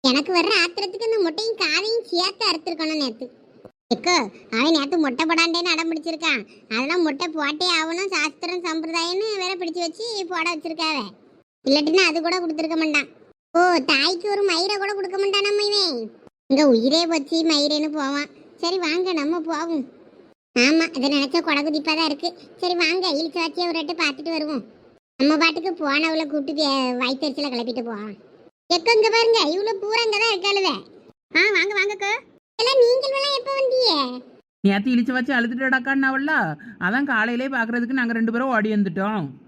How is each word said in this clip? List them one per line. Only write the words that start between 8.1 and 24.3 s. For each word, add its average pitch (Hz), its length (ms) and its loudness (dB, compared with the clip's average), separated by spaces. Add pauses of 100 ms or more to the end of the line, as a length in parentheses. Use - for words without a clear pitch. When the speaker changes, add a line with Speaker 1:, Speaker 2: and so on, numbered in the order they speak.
Speaker 1:
சாஸ்திரம் 339 540 -4
சம்பிரதாயம்னு 330 600 -4 (140)
வேற 359 100 -4 (100)
பிடிச்சு 349 240 -6
வச்சு 370 200 -8 (260)
போட 330 220 -4
வச்சிருக்காவ. 311 480 -4 (640)
இல்லாட்டின்னா 302 460 4
அது 330 160 -2
கூட 359 160 0
கொடுத்துருக்க 320 400 -2
மாட்டான். 294 260 -2 (480)
ஓ, 349 80 6 (260)
தாய்க்கு 339 440 0
ஒரு 403 160 2
மயிரை 381 320 0
கூட 403 160 -2
கொடுக்க 381 240 -4
மாட்டானாம்மா 403 480 0
இவன். 370 280 0 (520)
இங்க 277 120 6 (100)
உயிரே 262 260 4 (120)
போச்சு, 320 260 -2 (140)
மயிரேன்னு 294 440 0
போவான். 285 340 -4 (320)
சரி 349 240 -2
வாங்க, 349 220 0 (140)
நம்ம 320 260 -2
போவோம். 320 360 -4 (840)
ஆமா, 330 180 4 (120)
இதை 262 180 0
நினைச்சா 285 320 0
கொடகுதிப்பா 302 480 0
தான் 320 160 0
இருக்கு. 330 180 -4 (320)
சரி 359 220 0
வாங்க, 349 220 0 (120)
இழுச்ச 320 280 -4
வச்சே 330 240 -4
ஒரு 330 100 -2
ரெட்டு 320 240 -6
பார்த்துட்டு 294 320 -4